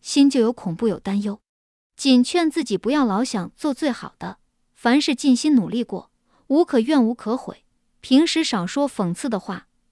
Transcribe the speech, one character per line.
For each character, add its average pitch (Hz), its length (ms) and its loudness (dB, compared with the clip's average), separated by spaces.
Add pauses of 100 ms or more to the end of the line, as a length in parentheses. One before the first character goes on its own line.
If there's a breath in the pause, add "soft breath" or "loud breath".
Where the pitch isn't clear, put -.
心 277 280 4
就 269 120 0
有 226 120 2
恐 175 220 -6
怖 226 140 -2
有 185 100 -2
担 202 240 -4
忧。 208 180 -8 (560)
仅 254 280 4
劝 330 260 0
自 311 140 -4
己 202 120 -4
不 208 140 -4
要 285 140 2
老 208 180 0
想 196 340 -6
做 294 180 -4
最 285 180 -4
好 - 260 -12
的， 175 200 -14 (360)
凡 247 260 2
事 285 140 -2
尽 254 220 2
心 302 180 2
努 190 140 2
力 233 160 -4
过， - 260 -12 (380)
无 302 160 4
可 254 160 0
怨 254 240 2
无 226 100 -2
可 226 220 -6
悔。 - 280 -14 (360)
平 285 260 4
时 320 160 -2
少 190 240 -4
说 285 220 -2
讽 180 260 -4
刺 285 140 -8
的 226 100 -2
话， 180 300 -12 (220)